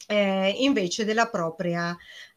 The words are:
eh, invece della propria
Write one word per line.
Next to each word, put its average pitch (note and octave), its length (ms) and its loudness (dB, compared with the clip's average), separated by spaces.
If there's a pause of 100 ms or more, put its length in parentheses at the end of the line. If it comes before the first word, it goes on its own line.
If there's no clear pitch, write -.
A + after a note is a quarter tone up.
eh, G3 500 2
invece A3+ 480 2
della A3 240 2
propria E3+ 680 -2 (420)